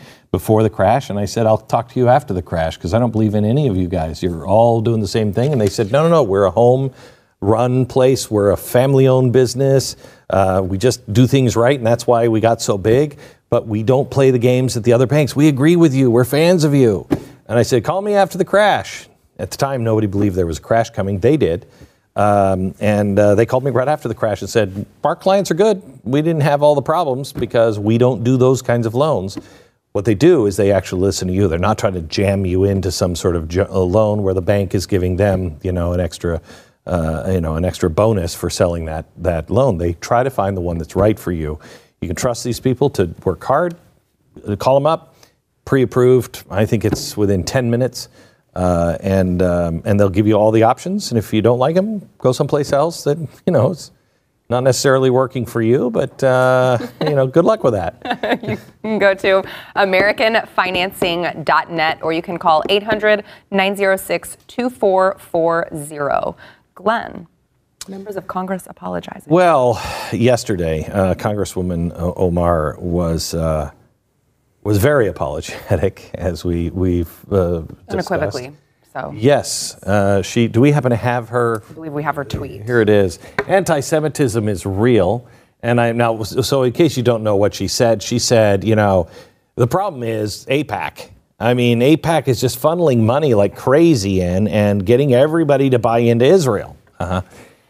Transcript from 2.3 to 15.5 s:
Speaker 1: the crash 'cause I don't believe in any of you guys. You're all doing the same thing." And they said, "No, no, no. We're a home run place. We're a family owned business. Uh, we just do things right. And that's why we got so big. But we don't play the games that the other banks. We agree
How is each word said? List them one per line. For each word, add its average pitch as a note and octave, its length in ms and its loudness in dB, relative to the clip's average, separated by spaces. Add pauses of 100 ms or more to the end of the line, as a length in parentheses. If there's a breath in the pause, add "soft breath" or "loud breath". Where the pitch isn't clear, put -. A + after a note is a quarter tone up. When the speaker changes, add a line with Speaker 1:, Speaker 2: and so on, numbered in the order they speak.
Speaker 1:
the F2+ 120 -4
crash D#2+ 340 -4
'cause F2 160 -4
I A2+ 60 2
don't A#2+ 120 0
believe G#2+ 220 0
in G#2 100 0
any C3 240 0
of G2+ 80 0
you F#2 120 0
guys. E2 340 -6
You're E2+ 240 -4
all A#2 360 2
doing A2+ 180 0
the G2+ 80 -2
same A2 260 -2
thing." B2 180 0
And C3+ 80 0
they G#2 100 2
said, G2+ 220 -2
"No, C#3+ 120 2
no, E3+ 60 2
no. E3 120 4
We're G2 240 2
a F#2 60 2
home B2+ 400 2 (500 soft breath)
run B2 460 0
place. C3 420 2
We're G2+ 220 2
a F2 60 0
family C3+ 500 2
owned C3 260 4
business. C3 640 2 (340 loud breath)
Uh, F#2+ 340 2
we F#2+ 140 -4
just A2+ 340 -2
do B2 140 6
things B2 300 2
right. B2+ 240 2
And A2+ 80 -4
that's A#2 180 0
why A#2 220 4
we A2+ 120 2
got A2+ 220 2
so A2 160 -2
big. B2 400 0 (320 loud breath)
But A#2 180 0
we A2 140 -2
don't C3 300 0
play C3+ 180 2
the B2+ 80 4
games B2 380 0
that A2+ 80 -4
the A#2 100 4
other B2 140 4
banks. C#3+ 280 0
We D3 120 4
agree D3 280 4